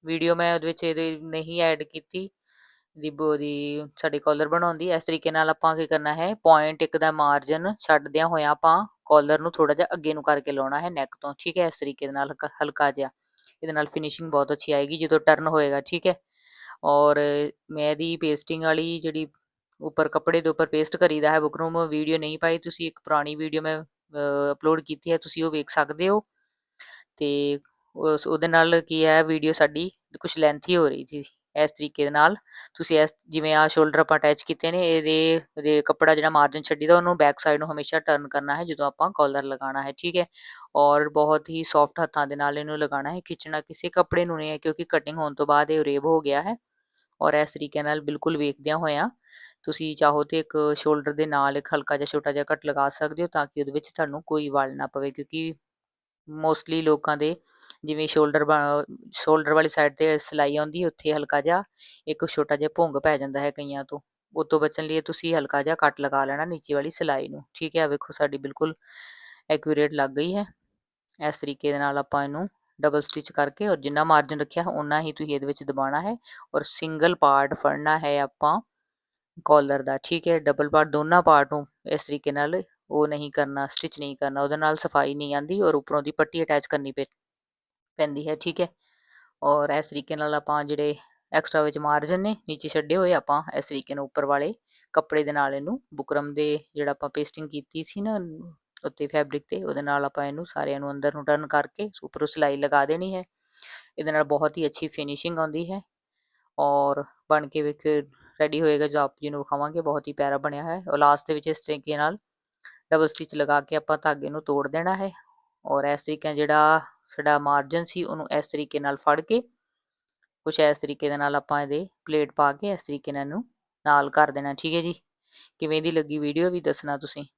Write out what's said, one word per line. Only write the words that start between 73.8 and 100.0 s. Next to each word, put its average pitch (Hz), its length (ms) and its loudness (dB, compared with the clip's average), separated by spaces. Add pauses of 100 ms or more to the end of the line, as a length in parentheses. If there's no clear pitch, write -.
ਮਾਰਜਨ 151 360 4
ਰੱਖਿਆ 160 300 -4
ਉਨਾ 147 300 -2
ਹੀ 156 120 -6
ਤੁਸੀਂ 151 220 -6
ਇਹਦੇ 139 120 -4
ਵਿੱਚ 143 180 -6
ਦਬਾਉਣਾ 135 360 -4
ਹੈ 202 140 -4 (400)
ਔਰ 151 100 0
ਸਿੰਗਲ 160 520 0
ਪਾਰਟ 139 380 4
ਫੜਨਾ 147 440 0
ਹੈ 143 220 0
ਆਪਾਂ 151 400 0 (840)
ਕਾਲਰ 139 380 4
ਦਾ, 135 160 -2
ਠੀਕ 165 300 -2
ਹੈ। 165 120 4
ਡਬਲ 147 300 0
ਪਾਰਟ 151 180 4
ਦੋਨਾਂ 156 340 4
ਪਾਰਟ 147 300 6
ਨੂੰ 147 140 -6 (200)
ਇਸ - 200 -4
ਤਰੀਕੇ 143 260 -4
ਨਾਲ 147 300 -2 (280)
ਉਹ 151 180 2
ਨਹੀਂ 147 220 -6
ਕਰਨਾ, 139 360 -4
ਸਟਿਚ - 320 -6
ਨਹੀਂ 143 180 -8
ਕਰਨਾ, 139 260 -2
ਉਹਦੇ 143 140 -2
ਨਾਲ 156 200 0
ਸਫਾਈ 143 380 0
ਨਹੀਂ 143 200 -6
ਆਉਂਦੀ 156 280 -4
ਔਰ 165 120 4
ਉੱਪਰੋਂ 147 280 -2
ਦੀ 143 80 -6
ਪੱਟੀ 156 320 -2
ਅਟੈਚ 147 240 0
ਕਰਨੀ 139 260 -4
ਪੈ-, 135 120 -6 (920)
ਪੈਂਦੀ 151 300 -4
ਹੈ, 151 80 -4
ਠੀਕ 160 240 -6
ਹੈ। 175 80 0 (720)
ਔਰ 147 280 2
ਇਸ 151 200 -2
ਤਰੀਕੇ 151 260 -6
ਨਾਲ 151 180 -2
ਆਪਾਂ 147 300 -2
ਜਿਹੜੇ 147 300 -2 (380)
ਐਕਸਟਰਾ 156 300 2
ਵਿੱਚ 147 160 -2
ਮਾਰਜਨ 151 420 0
ਨੇ 208 160 -2 (120)
ਨੀਚੇ 156 200 -8
ਛੱਡੇ 151 280 0
ਹੋਏ 180 160 2
ਆਪਾਂ 143 300 2 (140)
ਇਸ 139 100 -6
ਤਰੀਕੇ 139 280 -8
ਨਾਲ 143 100 -8
ਉੱਪਰ 139 200 -4
ਵਾਲੇ 143 300 0 (400)
ਕੱਪੜੇ 156 300 0
ਦੇ 147 80 -4
ਨਾਲ 139 220 0
ਇਹਨੂੰ 160 260 -8 (140)
ਬੁਕਰਮ 147 400 -4
ਦੇ 151 240 -2 (160)
ਜਿਹੜਾ 147 160 -2
ਆਪਾਂ 143 200 -6
ਪੇਸਟਿੰਗ 151 400 -8
ਕੀਤੀ 151 340 -12
ਸੀ - 160 -10
ਨਾ 214 180 -4 (640)
ਉੱਤੇ 147 220 -6
ਫੈਬਰਿਕ 147 380 -4
'ਤੇ, - 200 -8
ਉਹਦੇ 147 180 -6
ਨਾਲ 143 220 -2